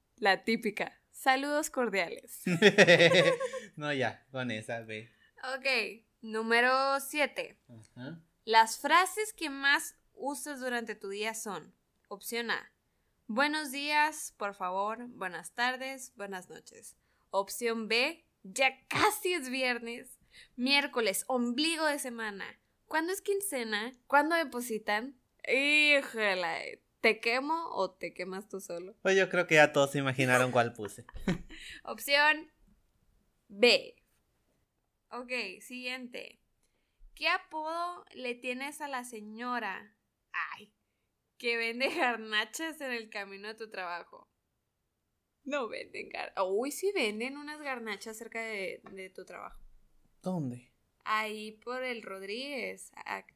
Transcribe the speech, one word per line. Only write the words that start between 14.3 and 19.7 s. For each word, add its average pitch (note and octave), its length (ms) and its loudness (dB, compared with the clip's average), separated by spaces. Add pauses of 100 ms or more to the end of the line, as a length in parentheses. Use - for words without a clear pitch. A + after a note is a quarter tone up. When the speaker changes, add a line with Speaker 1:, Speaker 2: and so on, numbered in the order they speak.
Speaker 1:
"Por G3+ 180 -4
favor", G3+ 540 -4
"Buenas F3+ 460 -10
tardes", B3+ 640 -4
"Buenas G3 320 -10
noches". - 480 -20 (340)
Opción A3+ 580 0
B, B3+ 360 0 (180)
"Ya B3+ 460 0
casi - 440 2
es C#4 160 -2
viernes", B3 680 -4 (380)